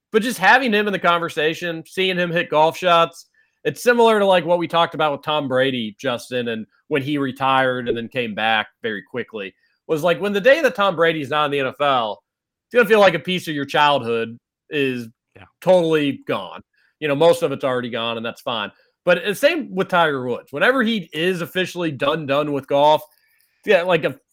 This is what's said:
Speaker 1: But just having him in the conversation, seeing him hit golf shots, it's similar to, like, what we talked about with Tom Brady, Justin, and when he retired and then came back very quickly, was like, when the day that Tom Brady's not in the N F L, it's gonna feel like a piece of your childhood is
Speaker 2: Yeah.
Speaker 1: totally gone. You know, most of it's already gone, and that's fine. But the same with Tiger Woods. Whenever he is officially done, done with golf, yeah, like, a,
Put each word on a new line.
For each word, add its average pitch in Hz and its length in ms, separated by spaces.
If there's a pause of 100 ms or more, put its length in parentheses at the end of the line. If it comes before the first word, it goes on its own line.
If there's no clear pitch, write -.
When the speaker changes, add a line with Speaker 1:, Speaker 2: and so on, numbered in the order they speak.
(100)
Speaker 1:
But 214 120
just 240 160
having 226 360
him 208 140
in 202 40
the 185 60
conversation, 165 880
seeing 190 320
him 175 140
hit 165 180
golf 156 260
shots, 170 500 (360)
it's 147 200
similar 226 360
to, 202 80
like, 180 180
what 175 140
we 170 80
talked 165 300
about 151 160
with 139 100
Tom 151 240
Brady, 127 540
Justin, 123 480
and 110 180 (220)
when 143 140
he 147 160
retired 131 720
and 117 80
then 117 120
came 117 260
back 107 340 (140)
very 104 200
quickly, 104 520 (320)
was 160 160
like, 170 160
when 202 140
the 202 80
day 277 220
that 254 120
Tom 196 220
Brady's 160 340
not 151 160
in 143 40
the 143 100
N 135 60
F 117 140
L, 123 420 (440)
it's - 80
gonna 233 140
feel 214 120
like 190 140
a 170 40
piece 175 300
of 156 60
your 143 120
childhood 120 720 (320)
is 127 380 (280)
Speaker 2:
Yeah. 95 80 (160)
Speaker 1:
totally 160 640
gone. 95 360 (380)
You 151 80
know, 143 60
most 165 280
of 147 100
it's 135 120
already 123 260
gone, 117 260
and 113 80
that's 113 160
fine. 110 300 (340)
But 180 220
the 202 80
same 285 400
with 185 140
Tiger 156 380
Woods. 120 260
Whenever 233 300
he 214 300
is 170 300
officially 175 480
done, 143 340
done 147 300
with 139 120
golf, 147 360 (640)
yeah, 190 160
like, 175 220
a, 147 140 (140)